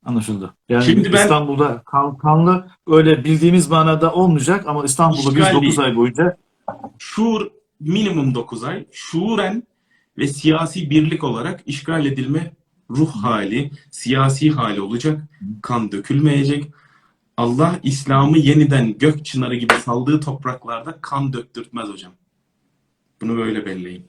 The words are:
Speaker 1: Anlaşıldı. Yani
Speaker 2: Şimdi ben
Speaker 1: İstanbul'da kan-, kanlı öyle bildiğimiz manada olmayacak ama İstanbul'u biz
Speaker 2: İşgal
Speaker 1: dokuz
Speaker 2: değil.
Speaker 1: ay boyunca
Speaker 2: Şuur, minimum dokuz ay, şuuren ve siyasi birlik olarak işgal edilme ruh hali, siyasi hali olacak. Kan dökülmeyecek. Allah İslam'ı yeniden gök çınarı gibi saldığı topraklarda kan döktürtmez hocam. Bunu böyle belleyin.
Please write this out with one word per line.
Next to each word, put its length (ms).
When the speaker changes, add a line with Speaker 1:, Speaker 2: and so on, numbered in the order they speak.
Speaker 1:
Anlaşıldı. 480
Yani 160
Speaker 2:
Şimdi 280
ben 100
Speaker 1:
İstanbul'da 640
kan-, 320
kanlı 500
öyle 360
bildiğimiz 440
manada 460
olmayacak 540
ama 180
İstanbul'u 320
biz 160
Speaker 2:
İşgal 200
Speaker 1:
dokuz 80
Speaker 2:
değil. 180
Speaker 1:
ay 160
boyunca 420
Speaker 2:
Şuur, 500
minimum 560
dokuz 280
ay, 280
şuuren 720
ve 100
siyasi 600
birlik 340
olarak 420
işgal 400
edilme 480
ruh 220
hali, 600
siyasi 600
hali 300
olacak. 400
Kan 300
dökülmeyecek. 800
Allah 460
İslam'ı 540
yeniden 600
gök 280
çınarı 300
gibi 180
saldığı 460
topraklarda 840
kan 320
döktürtmez 560
hocam. 220
Bunu 160
böyle 280
belleyin. 440